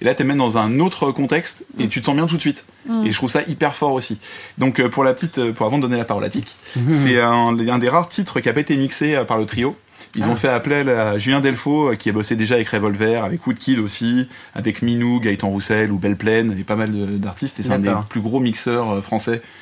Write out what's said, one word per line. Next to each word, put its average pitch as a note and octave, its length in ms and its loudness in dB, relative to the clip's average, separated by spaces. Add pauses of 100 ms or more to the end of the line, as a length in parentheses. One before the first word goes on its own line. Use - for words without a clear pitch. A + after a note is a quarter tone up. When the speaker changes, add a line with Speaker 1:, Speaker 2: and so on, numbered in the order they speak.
Speaker 1:
Et - 40 -10
là, B2+ 100 4
t'es C#3+ 100 -2
même C#3+ 140 2
dans A#2 200 2
un A2 220 2
autre E3+ 320 0
contexte D3 520 -2 (140)
et B2 60 0
Speaker 2:
Mm. G#2+ 40 0
Speaker 1:
tu B2 120 -4
te A2+ 60 -2
sens C#3+ 100 2
bien D#3+ 100 2
tout E3 100 -2
de D#3 40 -2
suite. D3 240 -4 (240)
Speaker 2:
Mm. A3+ 180 0
Speaker 1:
Et G#3+ 60 0
je - 40 -2
trouve B2+ 140 -2
ça D3+ 160 2
hyper D3 280 0
fort C#3+ 180 0
aussi. A#2+ 260 -2 (400)
Donc, C3 220 2
euh, B2 80 4
pour C3+ 160 0
la C3 80 4
petite, D#3+ 260 -4
euh, A#2 140 0
pour, A2+ 140 0
avant B2 100 0
de D3 60 0
donner B2 160 0
la A2+ 60 -2
parole G#2 200 -2
à F#3 60 -2
Tic, - 260 -6 (200)
Speaker 3:
Mhm. B2+ 160 2
Speaker 1:
c'est C3 280 4
un, A#2 360 4 (120)
un B2 100 2
des A#2+ 100 2
rares E3+ 200 2
titres - 320 -2
qui B2+ 80 0
a A#2 40 2
pas D3 80 2
été D3 160 0
mixé, C#3+ 380 0
euh, C3 100 2
par A2+ 140 0
le G#2+ 80 0
trio. A#2 300 -2 (380)
Ils G#2+ 100 -2
Speaker 3:
Ah. A2 60 2
Speaker 1:
ont A#2 60 2
fait C#3 120 0
appel C3+ 420 0
à A2 260 2
Julien B2+ 240 0
Delfaux, C#3 500 0
euh, A#2 40 2
qui G#2+ 160 -2
a - 20 0
bossé G#2+ 220 0
déjà A2+ 220 2
avec A2+ 120 0
Revolver, A2 560 0
avec - 220 -4
Woodkid B2 320 0
aussi, A#2 480 0 (280)
avec A2 280 -4
Minou, A#2+ 380 2
Gaëtan G#2 280 0
Roussel G#2 440 0
ou G2+ 60 -2
Belle G2+ 180 0
Plaine, A2 420 2
et F#2+ 60 -6
pas G#2 120 -2
mal A2 160 -2
de, G2+ 140 -2
d'artistes. G2+ 540 -6
Et - 20 -4
c'est B2+ 100 -2
un G#2 60 0
des G2+ 100 2
Speaker 3:
D'accord. G#2+ 180 0
Speaker 1:
plus - 140 -4
gros A2+ 200 0
mixeurs, A#2+ 500 0
euh, G2 100 0
français A2+ 420 -2 (200)